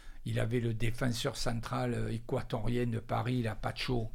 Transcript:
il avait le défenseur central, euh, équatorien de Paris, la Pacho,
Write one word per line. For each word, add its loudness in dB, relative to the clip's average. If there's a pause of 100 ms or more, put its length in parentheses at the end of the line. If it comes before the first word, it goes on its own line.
(240)
il 0
avait 2
le 2
défenseur 2
central, 0
euh, 0
équatorien 0
de 0
Paris, 0
la 0
Pacho, 0